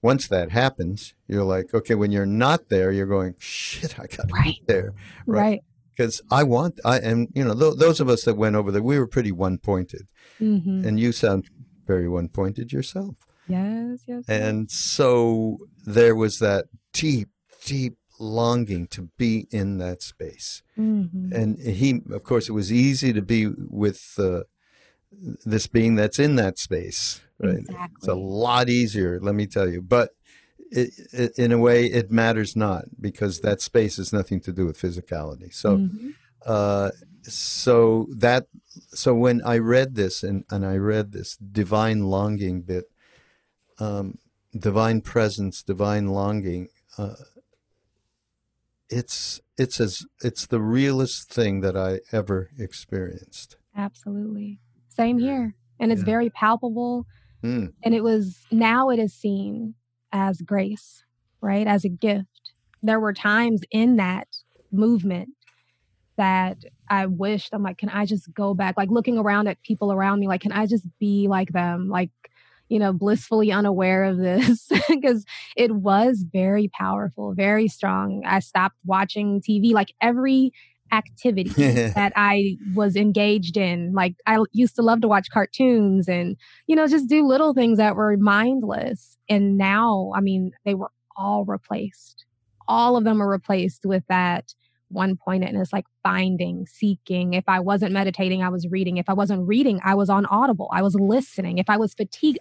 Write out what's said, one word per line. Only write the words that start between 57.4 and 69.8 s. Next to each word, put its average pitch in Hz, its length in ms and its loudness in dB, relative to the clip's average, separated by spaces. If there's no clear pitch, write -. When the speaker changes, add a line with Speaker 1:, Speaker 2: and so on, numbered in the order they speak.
Speaker 1:
Mm. - 300 -4
Speaker 2:
And 226 120 2
it 220 80 0
was, 214 360 0
now 226 400 4
it 240 80 2
is 220 140 0
seen 208 640 -6
as 196 280 -2
grace, 196 640 -6
right? 208 260 0
As 208 180 2
a 202 40 0
gift. 196 640 -4
There 220 180 2
were 208 120 0
times 214 580 2
in 233 260 4
that 185 320 0
movement 202 600 0
that 185 420 2
I 196 180 0
wished, 190 460 -4
I'm 202 100 -4
like, 185 140 -6
"Can 202 140 -6
I 202 160 -2
just 185 260 -6
go 202 220 -2
back?" 185 240 -2
Like, 196 120 0
looking 233 280 0
around 208 300 2
at - 140 -6
people 202 300 -2